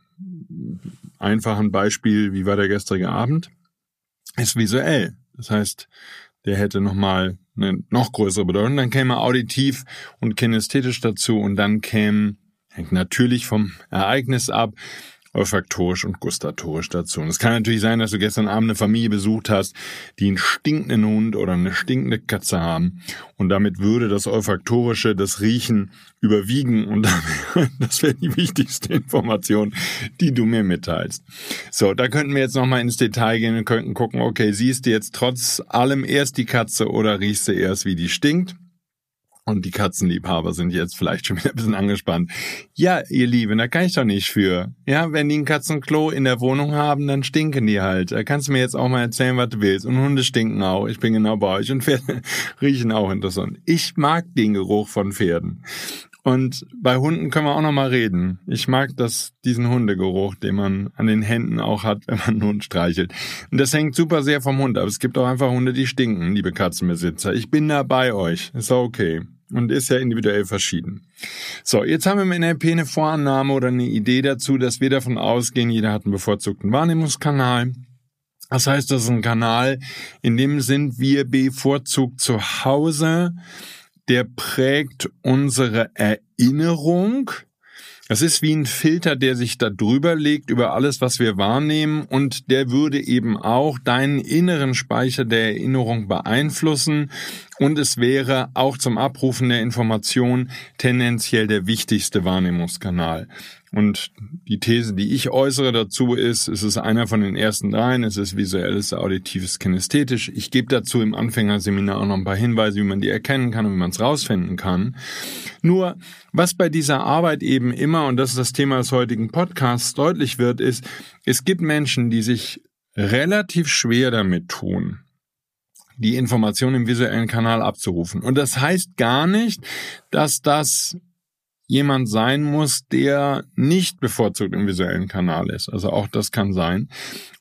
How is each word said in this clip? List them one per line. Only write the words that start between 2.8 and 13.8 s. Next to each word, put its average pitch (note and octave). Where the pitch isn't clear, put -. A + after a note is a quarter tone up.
Abend, B2
ist A#2+
visuell. A#2
Das -
heißt, G#2+
der G2+
hätte G2
nochmal F#2+
eine F#2+
noch B2
größere G2
Bedeutung. G#2
Dann B2+
käme B2+
auditiv B2+
und A2+
kinesthetisch A#2+
dazu A2
und G2+
dann G#2
kämen, G#2
hängt E2
natürlich A#2+
vom G#2